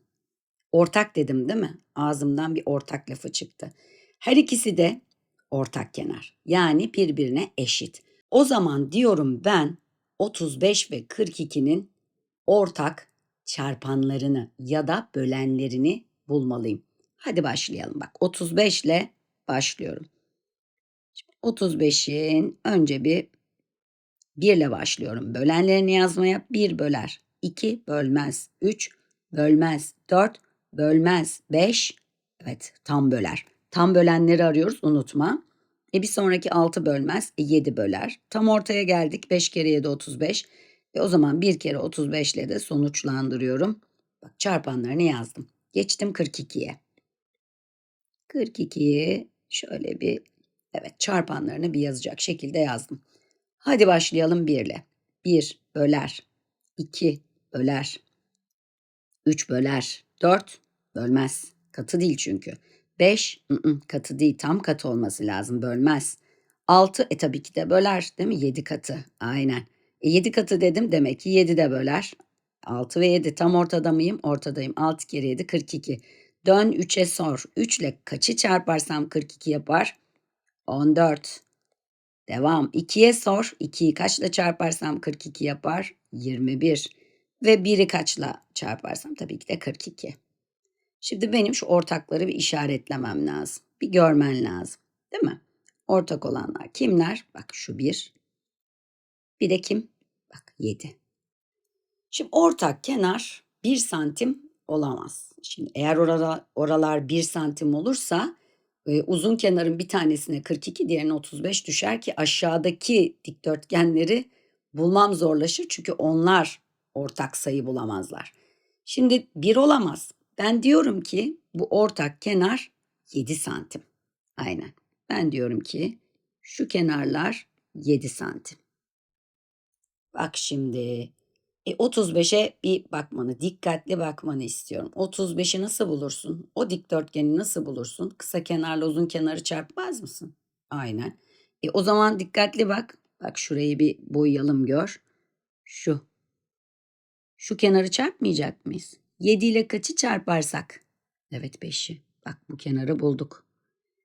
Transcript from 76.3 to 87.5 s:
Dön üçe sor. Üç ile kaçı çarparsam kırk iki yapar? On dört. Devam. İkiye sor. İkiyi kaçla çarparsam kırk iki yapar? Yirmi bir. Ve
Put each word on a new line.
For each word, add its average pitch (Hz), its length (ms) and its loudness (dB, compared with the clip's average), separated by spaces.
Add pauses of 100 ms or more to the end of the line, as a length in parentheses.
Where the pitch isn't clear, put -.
Dön 202 260 6
üçe 180 340 0
sor. 160 380 -4 (120)
Üç 117 240 0
ile 143 240 -4
kaçı 180 320 -2
çarparsam 160 720 0
kırk 151 240 -4
iki - 180 -6
yapar? 151 480 0 (680)
On 147 300 2
dört. 160 440 2 (880)
Devam. 143 440 2
İkiye 220 400 4
sor. 226 480 -2
İkiyi 156 340 0
kaçla 185 360 -2
çarparsam 170 720 -2
kırk 147 260 -8
iki 147 180 -10
yapar? 160 500 -6 (180)
Yirmi 131 480 -4
bir. 151 300 0 (540)
Ve 208 200 6